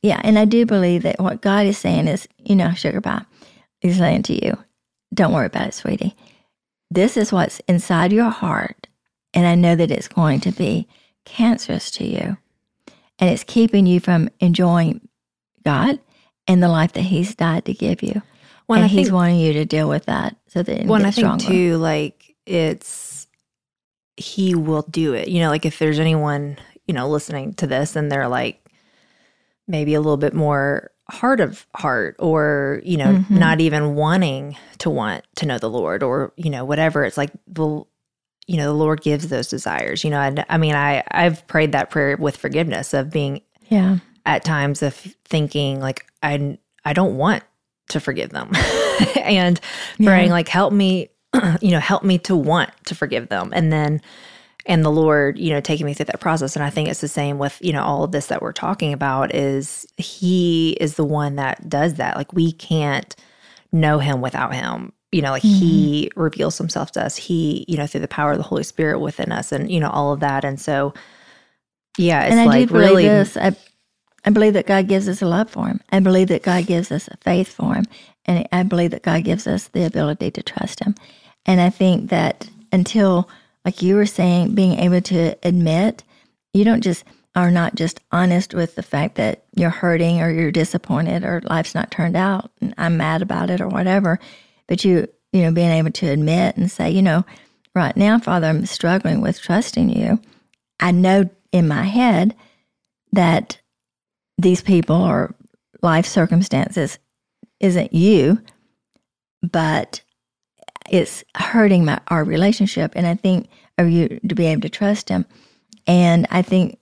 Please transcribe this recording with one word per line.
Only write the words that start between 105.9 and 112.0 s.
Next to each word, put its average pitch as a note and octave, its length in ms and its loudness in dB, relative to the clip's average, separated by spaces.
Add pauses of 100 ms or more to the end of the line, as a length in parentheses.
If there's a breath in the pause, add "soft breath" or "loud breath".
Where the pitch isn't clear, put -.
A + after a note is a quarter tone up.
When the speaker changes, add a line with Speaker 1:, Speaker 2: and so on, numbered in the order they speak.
Speaker 1:
circumstances E3 920 0 (600)
isn't F3+ 340 0
you, F3 480 4 (1000 soft breath)
but D#3+ 600 -2 (880)
it's - 340 0 (120)
hurting G3 500 4
my, D3 140 0 (100)